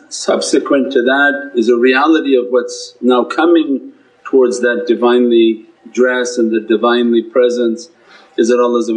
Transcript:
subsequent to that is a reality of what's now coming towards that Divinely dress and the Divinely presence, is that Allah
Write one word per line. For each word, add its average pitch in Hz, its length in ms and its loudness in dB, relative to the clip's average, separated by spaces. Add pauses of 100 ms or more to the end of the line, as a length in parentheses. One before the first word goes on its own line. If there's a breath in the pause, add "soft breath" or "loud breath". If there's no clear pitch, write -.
subsequent - 840 -2
to 123 80 2
that 139 520 0
is 117 140 -2
a 120 80 4
reality 135 580 2
of 123 140 2
what's - 540 -4
now 123 240 2
coming 151 680 0 (320 soft breath)
towards 127 380 0
that 120 260 -2
Divinely 117 760 2 (260)
dress 123 460 -2
and 113 120 0
the 110 120 -2
Divinely 117 600 0
presence, 120 680 -2 (480 soft breath)
is 113 100 2
that 123 140 2
Allah 120 220 0 (140)